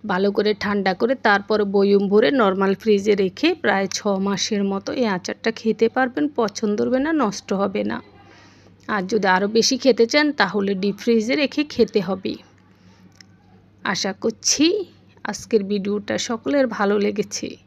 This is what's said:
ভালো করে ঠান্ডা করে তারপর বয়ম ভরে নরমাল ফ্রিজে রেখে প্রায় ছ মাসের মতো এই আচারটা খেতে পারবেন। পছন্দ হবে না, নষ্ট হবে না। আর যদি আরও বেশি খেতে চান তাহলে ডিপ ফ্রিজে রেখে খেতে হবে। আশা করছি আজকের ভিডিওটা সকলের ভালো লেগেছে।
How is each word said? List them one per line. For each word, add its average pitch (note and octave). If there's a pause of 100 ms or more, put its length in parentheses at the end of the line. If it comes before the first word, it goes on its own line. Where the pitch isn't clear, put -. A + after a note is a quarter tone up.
ভালো G3
করে G#3+
ঠান্ডা G3+
করে A#3
তারপর G#3
বয়ম G3+
ভরে G#3+
নরমাল G3
ফ্রিজে G3+
রেখে G3
প্রায় G3
ছ - (220)
মাসের G3+
মতো G3
এই A#3+
আচারটা G3
খেতে A3+
পারবেন। B3+ (120)
পছন্দ G#3
হবে B3
না, D4+
নষ্ট A3+
হবে G3
না। G3+ (880)
আর G3+
যদি G3+
আরও F#3+
বেশি A3+
খেতে A#3
চান D4
তাহলে G3+
ডিপ G3
ফ্রিজে A#3
রেখে D4
খেতে A3
হবে। F#3+ (1500)
আশা F#3+
করছি - (600)
আজকের -
ভিডিওটা G#3
সকলের C4
ভালো G#3
লেগেছে। G#3 (180)